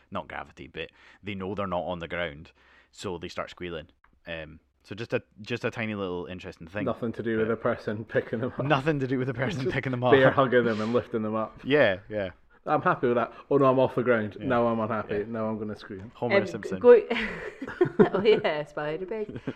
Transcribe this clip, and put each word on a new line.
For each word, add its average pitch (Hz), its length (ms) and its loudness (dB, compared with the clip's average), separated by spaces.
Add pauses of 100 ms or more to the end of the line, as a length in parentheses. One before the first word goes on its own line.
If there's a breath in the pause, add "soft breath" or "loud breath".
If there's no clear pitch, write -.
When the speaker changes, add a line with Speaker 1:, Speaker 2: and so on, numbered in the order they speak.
(120 soft breath)
Speaker 1:
Not 90 180 -8
gravity, 73 440 -14
but 80 180 -10 (300 soft breath)
they 101 140 -8
know 95 200 -6
they're 98 120 -4
not 87 160 -2
on 87 160 -6
the 82 80 -10
ground, 82 460 -6 (400 soft breath)
so 92 240 -8
they 85 100 -10
start 85 220 -8
squealing. 85 380 -10 (400)
Um, 80 340 -12 (240)
so 104 100 -14
just 113 180 -10
a, 120 100 -2 (180)
just 113 220 -8
a 117 80 0
tiny 110 240 -6
little 90 300 -4
interesting 90 420 -14
thing. 101 160 -6
Speaker 2:
Nothing 113 300 -4
to 110 100 -8
do 113 140 -2
with 110 100 0
Speaker 1:
But 113 60 0
Speaker 2:
the - 80 -2
person 113 420 -4
picking 120 380 -4
them 123 180 -4
up. 135 60 -2
Speaker 1:
Nothing 143 340 0
to 131 80 -2
do 131 100 -2
with 127 100 -2
the 131 60 -4
person 123 280 -4
Speaker 2:
Just 180 120 -4
Speaker 1:
picking 135 180 -4
them 123 100 -4
Speaker 2:
bear 131 260 8
Speaker 1:
up. 127 60 4
Speaker 2:
hugging 123 320 4
them 107 160 0
and 110 100 -2
lifting 117 300 0
them 107 140 -4
up. 110 280 -4
Speaker 1:
Yeah, 123 360 4 (100)
yeah. 101 220 -4 (340 soft breath)
Speaker 2:
I'm 151 160 0
happy 160 260 2
with 120 80 4
that. 120 160 0 (180 loud breath)
Oh 143 60 2
no, 139 120 6
I'm 131 120 4
off 127 160 2
the 127 80 0
ground. 110 340 2
Speaker 1:
Yeah. 107 100 -6
Speaker 2:
Now 120 200 4
I'm 113 140 0
unhappy. 107 380 -2
Speaker 1:
Yeah. 101 100 -2
Speaker 2:
Now 113 180 -4
I'm 110 100 -4
gonna 107 200 -8
scream. 101 380 -14
Speaker 1:
Homer 120 260 0
Speaker 3:
Um, 190 60 -2
Speaker 1:
Simpson. 104 320 -8
Speaker 3:
go-, 240 280 10
<laughs> - 1080 0
oh 190 120 0
yeah, 170 400 2
Spider 156 400 -8
Pig. 214 340 -8 (160)